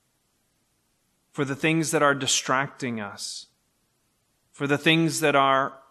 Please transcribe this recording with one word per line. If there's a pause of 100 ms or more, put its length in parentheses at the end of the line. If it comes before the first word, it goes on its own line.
(1300)
for
the
things
that
are
distracting
us, (1040)
for
the
things
that
are (120)